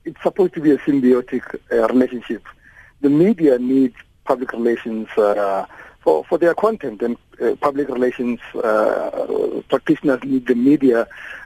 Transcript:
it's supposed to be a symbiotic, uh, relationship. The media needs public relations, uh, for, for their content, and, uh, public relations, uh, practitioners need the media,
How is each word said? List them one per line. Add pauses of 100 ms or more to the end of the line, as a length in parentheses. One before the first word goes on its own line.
it's
supposed
to
be
a
symbiotic, (280)
uh,
relationship. (560)
The
media
needs (300)
public
relations, (100)
uh, (360)
for,
for
their
content,
and, (260)
uh,
public
relations, (160)
uh,
practitioners
need
the
media, (380)